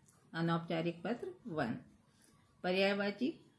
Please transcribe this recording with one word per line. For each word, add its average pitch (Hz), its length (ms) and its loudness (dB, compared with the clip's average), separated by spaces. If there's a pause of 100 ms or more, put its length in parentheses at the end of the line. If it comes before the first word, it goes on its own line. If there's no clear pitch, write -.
(340)
अनौपचारिक 165 680 0
पत्र 247 280 -4 (220)
वन। 127 220 0 (880)
पर्यायवाची 202 680 2 (260)